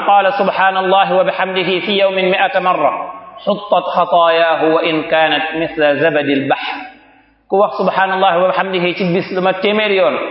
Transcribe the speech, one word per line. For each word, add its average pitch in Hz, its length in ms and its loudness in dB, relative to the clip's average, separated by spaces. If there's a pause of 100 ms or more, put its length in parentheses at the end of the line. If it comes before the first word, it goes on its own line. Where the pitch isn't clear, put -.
qaala 202 260 4
subhanallahi 190 840 2
wa 185 100 4
bihamdihi 185 580 -2
fi 208 140 -4
yawmin 190 340 2
mi'ata 190 300 0
marra, 165 320 0 (540)
huttat 185 400 0 (100)
xataayaahu 165 800 2
wa 165 100 2
in 160 240 -2
kaanat 156 480 0
mithla 151 400 0
zabadil 143 540 0
bahr." - 180 -2 (800)
Ku - 80 -4
wax 196 220 0
subhanallahi 190 640 0
wa 185 100 2
bihamdihi 180 440 -2
ci 202 80 -4 (100)
bis 180 180 -2
lu 190 100 -4
ma 185 120 2
téeméeri 208 420 0
yoon, 165 200 2 (160)